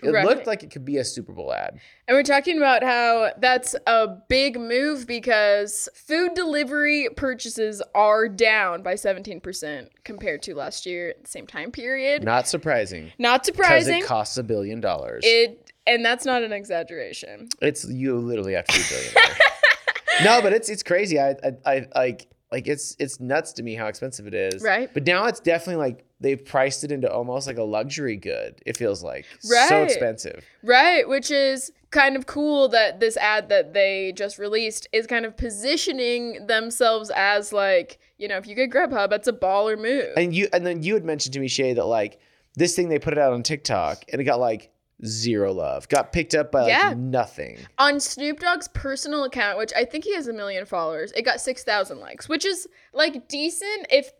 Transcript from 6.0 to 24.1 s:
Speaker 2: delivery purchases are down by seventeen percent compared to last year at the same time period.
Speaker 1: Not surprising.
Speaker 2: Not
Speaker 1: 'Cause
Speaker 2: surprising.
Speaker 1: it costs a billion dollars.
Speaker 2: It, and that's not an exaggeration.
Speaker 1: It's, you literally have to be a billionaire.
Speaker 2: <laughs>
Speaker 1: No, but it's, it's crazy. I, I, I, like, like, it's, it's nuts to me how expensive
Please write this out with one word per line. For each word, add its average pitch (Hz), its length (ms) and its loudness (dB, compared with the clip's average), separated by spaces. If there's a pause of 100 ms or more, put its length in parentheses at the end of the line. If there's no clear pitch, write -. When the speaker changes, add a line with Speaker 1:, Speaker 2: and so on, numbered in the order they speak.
Speaker 2:
delivery 294 800 0
purchases 220 680 -4 (120)
are 214 360 4
down 196 520 2
by 185 120 -2
seventeen 196 480 -4
percent 151 480 -12 (140)
compared 202 400 -6
to 190 100 -10
last - 320 -10
year 175 240 -8
at - 140 -14
the - 60 -18
same 123 160 -16
time 170 240 -12
period. 269 540 -2
Speaker 1:
Not 123 240 2
surprising. 104 680 -2
Speaker 2:
Not 247 220 4
Speaker 1:
'Cause - 80 -4
Speaker 2:
surprising. 339 500 4
Speaker 1:
it 381 80 -2
costs 110 320 -2
a 127 40 -4
billion 107 380 -4
dollars. 69 460 -4
Speaker 2:
It, 233 440 2 (160)
and 233 160 4
that's 240 220 0
not 247 180 0
an 220 120 -6
exaggeration. 165 960 -8 (100)
Speaker 1:
It's, 143 260 -2
you 127 300 -2
literally 113 380 -2
have 87 140 0
to - 100 4
be - 60 0
a - 40 -4
billionaire. 65 540 2
Speaker 2:
<laughs> - 840 2
Speaker 1:
No, 233 180 8
but 202 100 4
it's, 226 160 0
it's 208 140 -8
crazy. 175 380 0
I, 139 100 4 (140)
I, 135 80 0 (120)
I, 135 300 0
like, 127 320 -2 (240)
like, 123 160 -6
it's, 143 320 -6
it's 131 220 -6
nuts 139 340 -2
to - 80 -10
me 113 120 -8
how 113 120 -6
expensive 107 400 -10